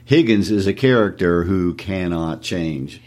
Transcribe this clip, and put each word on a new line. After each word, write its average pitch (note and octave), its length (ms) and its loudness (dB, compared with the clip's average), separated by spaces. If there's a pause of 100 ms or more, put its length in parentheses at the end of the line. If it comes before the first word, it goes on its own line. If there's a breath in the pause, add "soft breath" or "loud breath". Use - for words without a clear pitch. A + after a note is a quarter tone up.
Higgins A2+ 440 4
is G2+ 160 0
a G2 60 2
character F#2+ 680 2
who F2+ 320 0
cannot F2 640 -6
change. D#2 680 -6